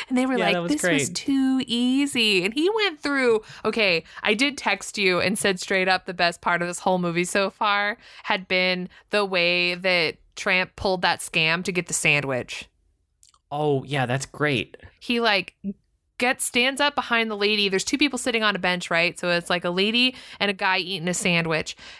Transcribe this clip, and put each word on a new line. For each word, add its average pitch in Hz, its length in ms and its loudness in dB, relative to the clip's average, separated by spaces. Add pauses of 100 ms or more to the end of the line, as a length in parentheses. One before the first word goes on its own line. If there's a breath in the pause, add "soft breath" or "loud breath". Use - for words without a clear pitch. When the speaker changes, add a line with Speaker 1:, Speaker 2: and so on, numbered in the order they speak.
Speaker 1:
And 254 80 -2
they 254 80 2
were 262 140 0
Speaker 2:
Yeah, 180 60 0
Speaker 1:
like, 175 100 2
Speaker 2:
that 175 80 0
was 175 100 -2
Speaker 1:
"This 302 100 -2
was 151 260 2
Speaker 2:
great. 175 60 -10
Speaker 1:
too 262 520 0
easy." 240 800 2
And 233 80 -4
he 330 160 2
went 415 280 -2
through, 254 440 2 (200 loud breath)
okay, 202 420 0 (180 loud breath)
I 208 100 2
did 277 240 0
text - 400 -4
you 185 240 2
and 196 180 0
said 190 220 0
straight 190 260 0
up 185 200 0
the 185 80 -8
best 175 260 0
part 175 220 0
of 175 60 -2
this 175 100 -6
whole 185 180 2
movie 175 280 0
so 196 260 0
far 208 480 0 (240 loud breath)
had 196 260 -2
been 185 400 0 (220 loud breath)
the 208 160 2
way 175 480 0
that 180 420 0 (180)
Tramp 185 420 -2
pulled 185 260 0
that 170 180 0
scam 165 440 0
to 196 80 -4
get 175 160 -2
the - 40 -6
sandwich. 139 800 -2 (800)
Speaker 2:
Oh, 143 340 0
yeah, 131 220 0
that's 131 180 0
great. 143 540 -2 (200)
Speaker 1:
He, 233 220 -2
like, 202 360 0 (600)
gets, - 300 -2
stands 254 340 0
up 285 140 2
behind 226 360 0
the 208 60 -4
lady. 208 320 2
There's 185 160 0
two 277 140 -2
people 277 200 2
sitting 233 240 -2
on 208 140 2
a - 20 -4
bench, 180 320 -2
right? 170 280 2
So 180 100 -2
it's, 175 220 0
like, 175 160 0
a 175 40 0
lady 226 460 2 (220 loud breath)
and 202 120 0
a 196 40 -2
guy 190 240 0
eating 180 300 -4
a 180 40 0
sandwich, 165 640 0 (240 loud breath)